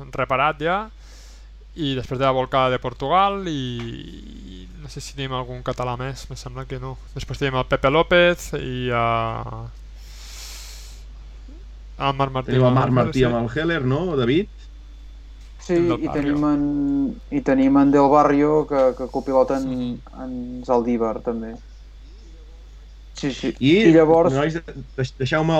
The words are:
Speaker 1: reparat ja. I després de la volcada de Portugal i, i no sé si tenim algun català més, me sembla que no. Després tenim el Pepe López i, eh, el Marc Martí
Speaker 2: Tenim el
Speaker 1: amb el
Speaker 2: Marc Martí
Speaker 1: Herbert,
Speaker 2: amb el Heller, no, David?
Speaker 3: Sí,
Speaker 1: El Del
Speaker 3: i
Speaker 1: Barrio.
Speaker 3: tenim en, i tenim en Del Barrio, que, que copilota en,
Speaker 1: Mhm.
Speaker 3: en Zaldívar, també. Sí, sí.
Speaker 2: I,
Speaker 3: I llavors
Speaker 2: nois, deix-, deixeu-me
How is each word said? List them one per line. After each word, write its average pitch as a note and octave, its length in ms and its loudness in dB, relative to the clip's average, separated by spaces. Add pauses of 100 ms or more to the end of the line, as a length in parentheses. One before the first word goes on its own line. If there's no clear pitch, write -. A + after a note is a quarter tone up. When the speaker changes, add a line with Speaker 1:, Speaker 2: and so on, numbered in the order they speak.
(120)
Speaker 1:
reparat C3+ 480 0
ja. F#3+ 300 -2 (840)
I C#3 220 -4
després B2 220 -6
de C3+ 80 2
la C3+ 60 6
volcada C3 360 2
de B2 100 0
Portugal F3+ 720 0
i, B2+ 300 -4 (760)
i - 160 -16 (140)
no C#3 80 -14
sé C#3 100 -12
si - 140 -14
tenim C3+ 180 -6
algun B2 300 -6
català B2 340 -4
més, B2+ 320 -8
me B2+ 80 -12
sembla C3 300 -12
que C3 120 -10
no. C3 200 -10 (160)
Després C3+ 240 -8
tenim C3+ 180 0
el B2+ 80 2
Pepe C3+ 260 0
López F3 640 4
i, B2+ 380 -4
eh, A#2 720 0 (2500)
el C#3 120 0
Marc C3+ 180 0
Martí B2+ 200 -2
Speaker 2:
Tenim B2+ 140 6
el - 20 6
Speaker 1:
amb B2+ 80 4
el C3 60 4
Speaker 2:
Marc B2 100 0
Martí B2+ 300 2
Speaker 1:
Herbert, A#2+ 180 2
Speaker 2:
amb A#2 100 -2
el B2+ 120 -4
Heller, E3 240 0
no, D#3 300 0
David? C3+ 320 2 (1120)
Speaker 3:
Sí, F3+ 140 -2
Speaker 1:
El E3+ 120 4
Del - 140 0
Speaker 3:
i D#4+ 60 -2
Speaker 1:
Barrio. - 140 -2
Speaker 3:
tenim D3 220 2
en, C#3+ 760 0 (100)
i C#3+ 100 -2
tenim C3+ 380 4
en C#3 140 6
Del C#3+ 180 6
Barrio, D3 560 6
que, C3 320 2
que C3 100 -6
copilota C3 480 2
en, C3+ 140 -2
Speaker 1:
Mhm. B2 280 -6 (260)
Speaker 3:
en B2 420 -10
Zaldívar, A#2 560 2
també. A2+ 320 -6 (1600)
Sí, C#3+ 160 -4
sí. B2 300 -4
Speaker 2:
I, C#3+ 240 6
Speaker 3:
I E3 80 8
llavors D#3+ 400 6
Speaker 2:
nois, D3+ 220 0 (420)
deix-, C3 220 -4
deixeu-me D#3 420 2